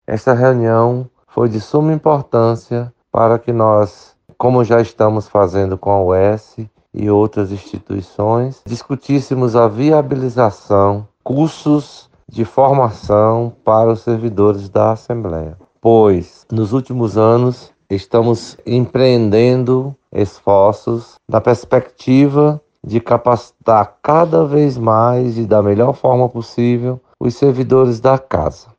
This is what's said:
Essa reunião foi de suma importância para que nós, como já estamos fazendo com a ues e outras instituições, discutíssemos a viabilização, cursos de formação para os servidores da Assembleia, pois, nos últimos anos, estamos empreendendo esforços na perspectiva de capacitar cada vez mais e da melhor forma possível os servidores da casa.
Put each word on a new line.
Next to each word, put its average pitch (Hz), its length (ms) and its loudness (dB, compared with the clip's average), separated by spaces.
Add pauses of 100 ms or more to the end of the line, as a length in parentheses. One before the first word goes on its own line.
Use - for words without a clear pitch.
Essa 110 260 -2
reunião 120 760 0 (180)
foi 120 220 -2
de 110 100 -6
suma 151 320 -2
importância 120 1000 -2 (220)
para 113 260 2
que 117 140 -6
nós, 107 640 -2 (220)
como 123 260 2
já 117 160 2
estamos 107 480 -2
fazendo 95 500 -2
com 101 140 -4
a 98 100 0
ues 95 540 0 (380)
e 104 160 -4
outras 104 420 0
instituições, 104 1120 -6
discutíssemos 127 920 -4
a 117 100 4
viabilização, 117 1400 0 (160)
cursos 147 880 -4 (220)
de 113 140 -4
formação 117 1160 0
para 113 300 2
os 110 80 -4
servidores 104 720 -2
da 110 240 0
Assembleia, 87 640 -8 (240)
pois, 107 680 2
nos 110 220 -4
últimos 120 460 -4
anos, 120 580 0 (120)
estamos 113 760 -2
empreendendo 123 1300 0 (160)
esforços 104 1080 -2 (100)
na 113 100 0
perspectiva 139 1200 0 (240)
de 104 160 -4
capacitar 113 1040 0
cada 160 420 0
vez 143 320 0
mais 117 600 0
e 113 80 -4
da 107 160 2
melhor 104 320 0
forma 127 340 0
possível 120 720 -4 (200)
os 120 160 -4
servidores 127 640 2
da 131 180 2
casa. - 600 -6